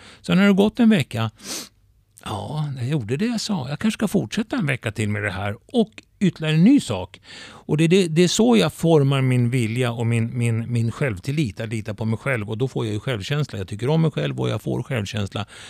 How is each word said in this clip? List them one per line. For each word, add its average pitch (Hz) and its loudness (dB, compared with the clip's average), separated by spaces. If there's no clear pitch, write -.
Så - -2
när 180 6
det 202 6
har 202 6
gått 196 2
en 226 6
vecka, 123 0
ja, 123 -6
jag 120 -6
gjorde 131 -2
det 196 -2
jag 233 -2
sa. 151 -4
Jag 147 -6
kanske 214 -2
ska 214 -2
fortsätta 190 -2
en 214 -2
vecka 131 -4
till 107 -4
med 104 -4
det 104 -2
här. 98 -6
Och 233 0
ytterligare 156 0
en 160 6
ny 262 8
sak. - -8
Och - -6
det, 160 4
det, 180 4
det 160 2
är 175 4
så 226 4
jag 165 2
formar 139 4
min 127 4
vilja 120 0
och 117 -4
min, 117 0
min, 117 0
min 117 0
självtillit, 135 -4
att 113 -8
lita 110 -6
på 110 -6
mig 110 0
själv. 113 -4
Och 110 -6
då 131 -2
får 127 -6
jag 107 -4
ju 104 -4
självkänsla. 135 -4
Jag 92 -8
tycker 107 -6
om 160 2
mig 160 2
själv 143 -6
och 127 -2
jag 113 -4
får 127 -4
självkänsla. 107 -6